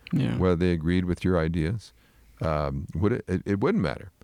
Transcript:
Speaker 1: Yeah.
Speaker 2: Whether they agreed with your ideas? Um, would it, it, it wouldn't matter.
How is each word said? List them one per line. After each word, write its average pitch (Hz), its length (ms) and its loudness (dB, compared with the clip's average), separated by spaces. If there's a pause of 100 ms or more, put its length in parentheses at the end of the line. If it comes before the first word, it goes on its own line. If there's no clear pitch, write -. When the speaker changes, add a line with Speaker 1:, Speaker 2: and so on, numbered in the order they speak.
(120)
Speaker 1:
Yeah. 120 260 0
Speaker 2:
Whether 90 200 4
they 90 140 4
agreed 87 340 0
with 87 180 -2
your 90 160 4
ideas? 82 520 -2 (500)
Um, 76 520 -2
would 104 200 0
it, - 140 -6
it, 92 180 -2
it 101 160 0
wouldn't 180 220 0
matter. - 280 -6 (120)